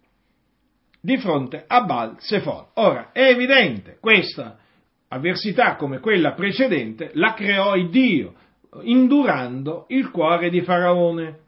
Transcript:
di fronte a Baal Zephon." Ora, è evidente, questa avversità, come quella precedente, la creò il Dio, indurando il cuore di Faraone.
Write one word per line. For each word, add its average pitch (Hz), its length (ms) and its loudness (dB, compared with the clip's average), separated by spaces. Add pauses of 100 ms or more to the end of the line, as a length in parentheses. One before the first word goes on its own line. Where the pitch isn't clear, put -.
(1000)
di 247 160 0
fronte 151 500 -4
a 247 160 4
Baal 123 380 -4
Zephon." - 540 -4
Ora, 165 360 0
è 247 120 0
evidente, 247 760 0
questa 170 580 0 (500)
avversità, 180 680 -2
come 135 240 -6
quella 175 360 0
precedente, 180 800 -2
la 185 200 0
creò 196 400 0
il 180 140 0
Dio, 170 460 0 (480)
indurando 170 1040 0
il 254 220 -2
cuore 170 380 0
di 175 120 2
Faraone. 175 880 0